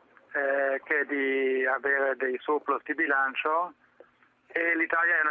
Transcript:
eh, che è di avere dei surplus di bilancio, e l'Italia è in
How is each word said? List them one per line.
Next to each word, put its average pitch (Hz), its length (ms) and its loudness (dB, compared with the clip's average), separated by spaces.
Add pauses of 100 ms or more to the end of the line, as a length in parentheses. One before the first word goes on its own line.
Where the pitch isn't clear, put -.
(320)
eh, 139 520 0
che 151 160 0
è 139 60 0
di 135 600 0
avere 135 500 0
dei 127 240 -2
surplus 143 440 -2
di 151 100 -6
bilancio, 147 800 0 (760)
e 170 300 0
l'Italia 170 400 2
è 156 40 2
in 156 100 2